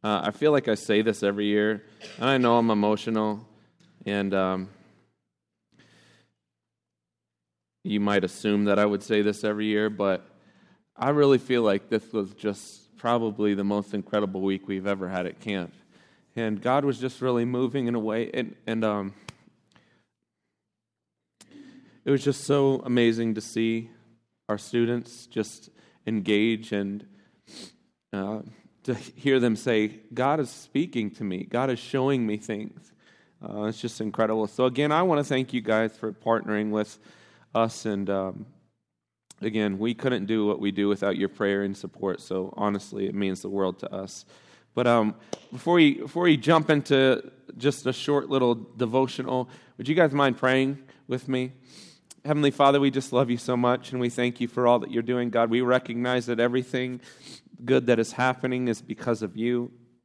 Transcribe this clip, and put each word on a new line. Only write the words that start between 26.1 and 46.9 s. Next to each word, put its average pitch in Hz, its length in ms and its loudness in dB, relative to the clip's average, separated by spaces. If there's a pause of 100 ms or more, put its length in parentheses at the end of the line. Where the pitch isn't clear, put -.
and, 101 340 -6 (1080)
uh, 101 300 -6 (420)
to 127 100 -2
hear 135 440 0
them 120 160 4
say, 107 460 0 (140)
"God 139 260 0
is 127 80 -2
speaking 131 640 -4
to - 140 -10
me. 95 200 -6
God 127 240 -2
is 120 100 -4
showing 131 480 -2
me 107 120 -2
things." - 560 -10 (480)
Uh, 104 220 -8
it's 110 140 -4
just - 220 -8
incredible. 110 460 0
So 127 180 0
again, 139 280 2
I 160 100 4
wanna 156 220 2
thank 131 280 -2
you 127 80 -2
guys 110 340 0
for 110 160 -6
partnering 107 600 0
with 107 280 -2 (560)
us. 113 300 0
And, 101 240 -2
um, 95 380 -4 (960)
again, 104 360 -2
we 113 140 -2
couldn't 113 320 -2
do 107 220 0
what 104 120 0
we 101 120 -2
do 101 180 0
without 98 300 0
your 98 100 -2
prayer 101 360 -2
and 98 120 -6
support. - 460 -8
So 95 340 -6
honestly, 101 500 -4
it 98 80 -4
means 95 280 -4
the 98 80 -8
world 95 300 -2
to - 120 -10
us. 98 320 -12 (500)
But, 123 120 0
um, 113 300 4 (360)
before 170 260 2
you, 147 240 6
before 170 240 -2
you 175 120 6
jump 156 320 4
into 135 600 4 (280)